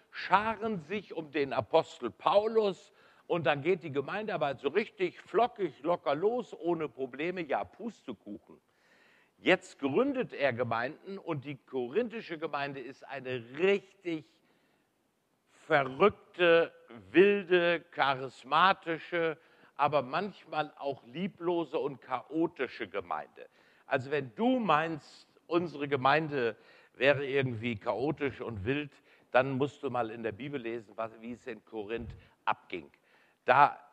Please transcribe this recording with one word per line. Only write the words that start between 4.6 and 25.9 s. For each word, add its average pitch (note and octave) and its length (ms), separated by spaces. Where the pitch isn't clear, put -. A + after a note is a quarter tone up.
so C#3 80
richtig F3+ 520
flockig, G3+ 640
locker D#3 320
los, G#3+ 400
ohne E3 340
Probleme. C3+ 540
Ja, B2 220
Pustekuchen. - 960
Jetzt - 420
gründet A#3 520
er C3 200
Gemeinden B2 640
und D3+ 260
die C#3+ 120
korinthische F3 840
Gemeinde C#3+ 420
ist B2+ 280
eine B2+ 340
richtig F3+ 680
verrückte, E3 1040
wilde, F3 680
charismatische, D#3 1500
aber C#3+ 240
manchmal D#3 720
auch C#3 300
lieblose E3+ 720
und C3+ 240
chaotische B2+ 840
Gemeinde. D#2 600
Also C3+ 240
wenn C#3 240
du B3 240
meinst, D#3+ 680
unsere D3+ 420
Gemeinde C#3 680